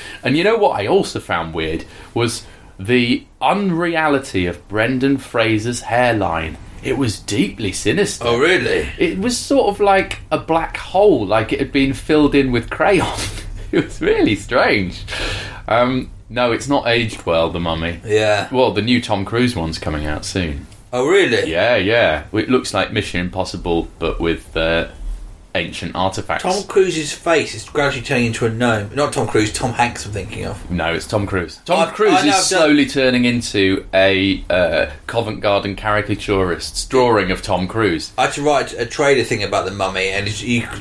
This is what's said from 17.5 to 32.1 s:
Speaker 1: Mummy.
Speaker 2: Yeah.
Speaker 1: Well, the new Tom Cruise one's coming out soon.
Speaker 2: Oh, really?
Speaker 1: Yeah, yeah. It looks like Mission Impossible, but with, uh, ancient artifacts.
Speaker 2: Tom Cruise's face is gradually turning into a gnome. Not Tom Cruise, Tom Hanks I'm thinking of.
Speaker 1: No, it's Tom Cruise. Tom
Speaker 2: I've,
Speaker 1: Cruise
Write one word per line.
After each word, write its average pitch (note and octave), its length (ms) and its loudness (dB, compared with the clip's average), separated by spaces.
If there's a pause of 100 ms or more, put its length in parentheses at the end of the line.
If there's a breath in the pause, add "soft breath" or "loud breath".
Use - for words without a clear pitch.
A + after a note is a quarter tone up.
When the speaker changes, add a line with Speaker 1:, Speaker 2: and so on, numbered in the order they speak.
Speaker 1:
Mummy. E2 460 -2
Speaker 2:
Yeah. G#2+ 480 2
Speaker 1:
Well, B2 180 4
the G#2 120 -2
new B2 180 2
Tom G2 240 -2
Cruise A#2+ 300 0
one's E2 240 -4
coming D2+ 260 -4
out D2+ 200 -4
soon. D#2+ 420 -4 (240)
Speaker 2:
Oh, B2+ 160 0
really? B2+ 440 4
Speaker 1:
Yeah, G#2+ 260 2
yeah. F#2 560 2
It G#2+ 180 -2
looks B2+ 240 0
like F#2+ 180 0
Mission G2+ 260 -4
Impossible, F2+ 680 -2 (100)
but D#2+ 220 -4
with, E2 360 -4
uh, E2 340 0 (640)
ancient F2 400 -6
artifacts. F#2+ 480 -2
Speaker 2:
Tom F#3 200 0
Cruise's D#3+ 500 0
face E3 420 0
is G2+ 80 -12
gradually C3+ 400 -2
turning B2+ 240 0
into A2+ 180 -2
a A2+ 40 2
gnome. A2 460 -2
Not C#3+ 180 0
Tom B2 140 -2
Cruise, G#2+ 260 2
Tom B2 200 -4
Hanks A#2+ 320 -2
I'm G#2 60 -10
thinking G2 340 -8
of. F#2+ 260 -10
Speaker 1:
No, E2 220 0
it's E2+ 140 -4
Tom G2+ 200 0
Cruise. F2+ 380 -4
Tom E3+ 240 2
Speaker 2:
I've, - 40 -12
Speaker 1:
Cruise G#3+ 200 4